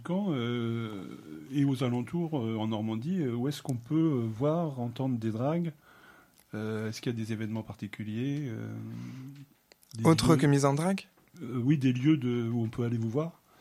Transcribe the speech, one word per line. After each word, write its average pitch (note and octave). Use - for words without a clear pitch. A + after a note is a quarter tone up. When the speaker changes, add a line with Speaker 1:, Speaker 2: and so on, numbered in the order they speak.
Speaker 1:
Caen, F#3+
euh, A#2
et C#3
aux C3+
alentours, C3+
euh, A2+
en A2
Normandie, A2+
euh, B2
où A#2+
est-ce C#3+
qu'on C3+
peut, D3
euh, A2+
voir, C#3+
entendre B2
des A2
dragues ? D3+
Euh, A2
est-ce G#2+
qu'il B2+
y A2+
a -
des A2+
événements A2
particuliers, A#2
euh, A2
des A2+
Speaker 2:
Autre D#3+
Speaker 1:
lieux -
Speaker 2:
que D3+
Mise C#3+
en C#3
Drague ? F3+
Speaker 1:
Euh, B2+
oui, C#3+
des C3
lieux B2+
de, A#2+
où A#2
on A2
peut A#2+
aller A#2+
vous A2+
voir ? D3+